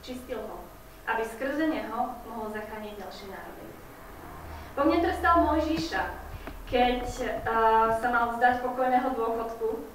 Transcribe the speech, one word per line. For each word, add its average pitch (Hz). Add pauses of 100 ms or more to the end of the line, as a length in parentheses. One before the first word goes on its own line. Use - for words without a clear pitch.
Čistil 254
ho, - (480)
aby 226
skrze 294
neho 220
mohol 214
zachrániť 214
ďalšie 190
národy. - (1080)
Boh 285
netrestal 339
Mojžiša, 311 (640)
keď, 247 (240)
eh, 226 (160)
sa 247
mal 240
vzdať 254
pokojného 254
dôchodku. 226